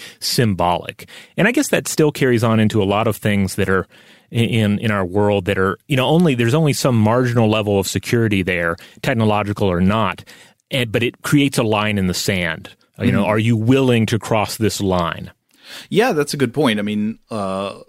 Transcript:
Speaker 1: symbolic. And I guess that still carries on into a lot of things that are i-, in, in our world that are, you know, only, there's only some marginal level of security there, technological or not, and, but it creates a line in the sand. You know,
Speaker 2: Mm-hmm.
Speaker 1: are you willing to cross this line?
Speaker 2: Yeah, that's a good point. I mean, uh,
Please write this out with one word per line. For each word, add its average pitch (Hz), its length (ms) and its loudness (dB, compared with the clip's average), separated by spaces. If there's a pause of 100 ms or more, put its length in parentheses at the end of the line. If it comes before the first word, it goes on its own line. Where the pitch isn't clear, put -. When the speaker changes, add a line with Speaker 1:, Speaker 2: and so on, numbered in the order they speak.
(200)
Speaker 1:
symbolic. 87 880 -2 (280)
And 165 120 2
I 247 40 -2
guess 294 160 0
that 165 200 -2
still 151 240 2
carries 120 320 2
on 113 160 2
into 107 220 2
a - 20 0
lot 101 220 0
of 110 100 -2
things 101 400 -2
that 95 120 -2
are 95 180 0 (460)
i-, - 40 -4
in, 110 420 2
in 113 120 -2
our 101 140 0
world 101 400 0
that 95 140 -2
are, 95 200 0 (100)
you 147 80 0
know, 127 100 2
only, 160 280 4
there's 117 200 2
only 156 180 2
some 127 240 0
marginal 117 520 2
level 104 300 2
of 95 80 0
security 104 560 0
there, 87 340 -2 (260)
technological 107 640 0
or 87 120 0
not, 98 440 0 (460)
and, 123 200 -2
but 117 120 0
it - 200 -4
creates 143 360 2
a 135 40 2
line 107 360 0
in 95 80 0
the 90 80 0
sand. 90 560 -4 (280)
You 120 140 0
know, 117 100 2
Speaker 2:
Mm-hmm. 85 80 -2
Speaker 1:
are 107 80 0
you 113 200 2
willing 120 480 2
to 110 120 0
cross 104 380 -2
this 107 240 -2
line? 87 500 -2 (600)
Speaker 2:
Yeah, 202 220 2
that's 147 200 -2
a 151 40 -6
good 127 180 0
point. 127 240 0
I 104 40 -4
mean, 107 360 -4 (120)
uh, 98 580 -6